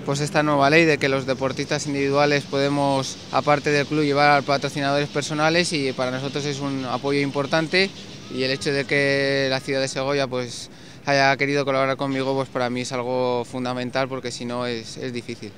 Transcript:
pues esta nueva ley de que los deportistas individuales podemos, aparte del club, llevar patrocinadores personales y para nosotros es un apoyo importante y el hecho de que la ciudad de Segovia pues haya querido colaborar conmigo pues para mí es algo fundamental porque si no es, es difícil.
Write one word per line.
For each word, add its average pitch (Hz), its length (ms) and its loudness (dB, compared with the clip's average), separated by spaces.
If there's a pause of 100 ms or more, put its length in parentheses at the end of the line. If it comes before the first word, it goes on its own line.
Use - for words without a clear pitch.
pues 139 140 0
esta 151 240 2
nueva 143 260 4
ley 165 160 8
de 147 140 4
que 139 100 0
los 135 180 0
deportistas 135 600 -2
individuales 139 560 2
podemos, 139 720 0 (140)
aparte 143 400 2
del 143 160 2
club, 151 160 0
llevar 143 400 4
patrocinadores 143 680 0
personales 156 640 0
y 135 200 -2
para 127 180 -2
nosotros 139 340 -4
es 143 140 -4
un 139 280 -4
apoyo 135 340 -2
importante 151 680 0 (460)
y 127 80 -2
el 131 80 0
hecho 135 220 -2
de 139 120 0
que 139 640 2
la 131 120 0
ciudad 135 200 -2
de 135 60 0
Segovia 139 400 -2
pues 123 440 -8 (360)
haya 139 300 4
querido 139 280 0
colaborar 135 320 0
conmigo 135 380 -2
pues 135 140 -2
para 123 200 -2
mí 123 120 -4
es 123 100 -6
algo 123 540 -2
fundamental 127 640 -4
porque 123 240 -8
si 127 120 -10
no 123 220 -4
es, 113 300 -8
es 131 160 -6
difícil. 117 460 -10